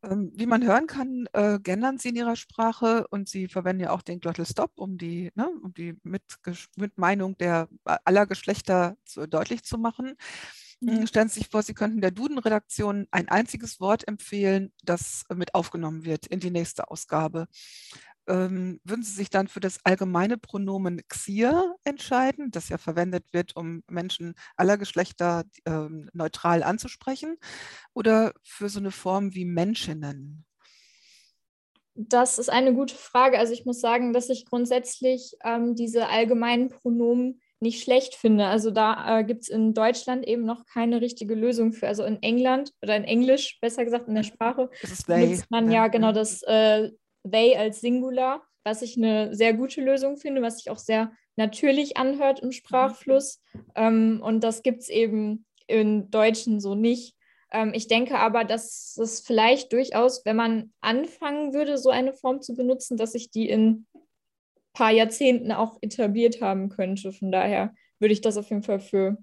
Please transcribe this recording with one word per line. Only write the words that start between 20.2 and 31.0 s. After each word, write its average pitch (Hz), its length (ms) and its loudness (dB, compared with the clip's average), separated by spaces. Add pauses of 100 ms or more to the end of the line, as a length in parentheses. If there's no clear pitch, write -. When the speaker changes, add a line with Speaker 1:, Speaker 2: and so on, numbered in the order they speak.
Speaker 1:
Pronomen 190 720 -6
Xia 294 640 0 (100)
entscheiden, 269 680 -2
das - 180 -10
ja 165 80 -6
verwendet 175 560 -4
wird, 175 220 -2
um 170 340 -8
Menschen 175 460 -8 (200)
aller 196 220 4
Geschlechter, 175 680 -2 (220)
ähm, 156 480 -6
neutral 170 480 0
anzusprechen, 262 760 -6 (560)
oder 220 380 4 (120)
für - 260 -10
so 202 100 -8
eine 196 120 -6
Form 190 420 -2
wie 185 100 -6
Menschinnen? 156 1000 -4 (1500)